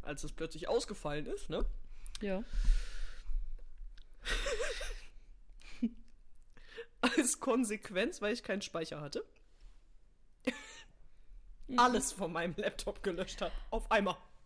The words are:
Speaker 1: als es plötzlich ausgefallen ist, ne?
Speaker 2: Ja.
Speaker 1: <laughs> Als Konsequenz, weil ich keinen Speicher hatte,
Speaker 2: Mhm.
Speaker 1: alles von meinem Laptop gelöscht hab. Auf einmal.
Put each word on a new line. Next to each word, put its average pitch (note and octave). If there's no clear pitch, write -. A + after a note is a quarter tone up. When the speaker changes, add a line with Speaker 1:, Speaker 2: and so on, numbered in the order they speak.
Speaker 1:
als D3
es D3+
plötzlich -
ausgefallen D#3
ist, -
ne? F3+
Speaker 2:
Ja. G3
Speaker 1:
<laughs> -
Als -
Konsequenz, A3
weil G#3
ich A#3+
keinen G3+
Speicher D#3+
hatte, D3
Speaker 2:
Mhm. B3+
Speaker 1:
alles A#3+
von F3+
meinem E3+
Laptop -
gelöscht F#3
hab. E3+
Auf A3
einmal. G#3